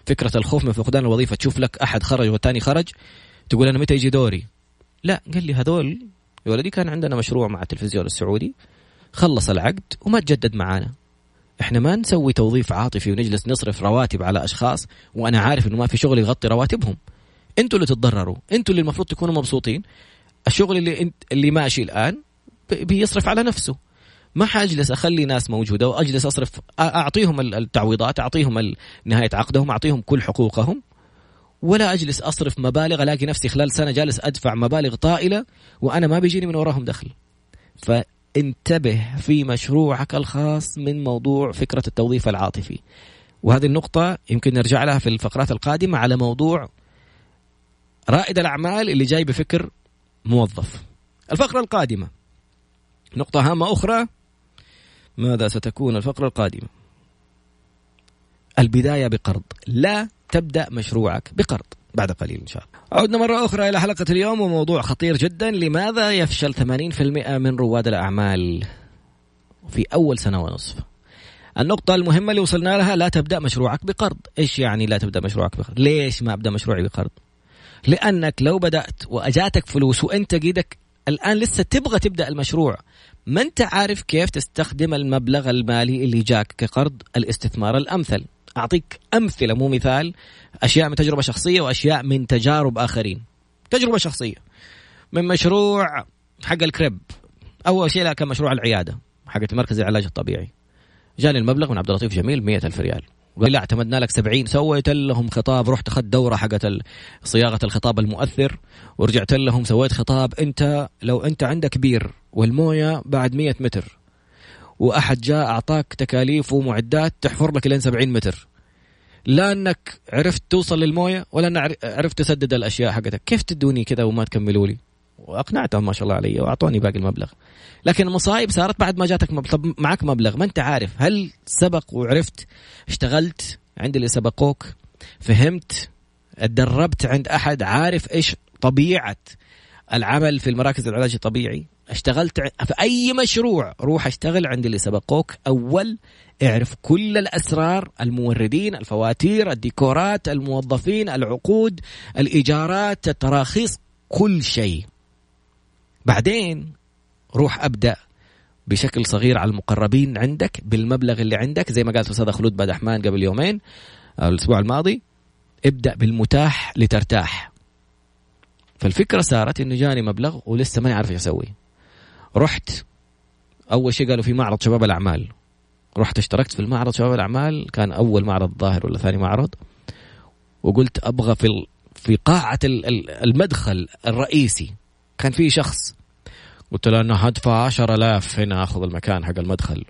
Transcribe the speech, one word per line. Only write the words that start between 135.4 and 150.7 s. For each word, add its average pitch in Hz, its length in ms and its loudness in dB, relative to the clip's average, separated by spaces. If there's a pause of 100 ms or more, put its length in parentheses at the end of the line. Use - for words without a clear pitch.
اتدربت 127 680 2
عند 131 220 0
أحد، 147 360 0
عارف 156 480 0
إيش 160 240 0 (260)
طبيعة 135 560 2 (760)
العمل 135 460 2
في 131 100 0
المراكز 127 380 0
العلاج 120 260 0
الطبيعي، 120 520 -4 (240)
اشتغلت 143 500 -2
ع-، - 260 -4
في - 160 -2
أي 247 320 2
مشروع، 226 680 0
روح 147 260 0
اشتغل 165 400 0
عند 127 180 -4
اللي 113 120 -2
سبقوك 104 580 -2 (120)
أول، 147 500 0 (460)
اعرف 117 380 2
كل 208 360 2
الأسرار، 175 760 0 (100)
الموردين، 120 760 0
الفواتير، 117 760 0
الديكورات، 135 800 0
الموظفين، 135 800 -2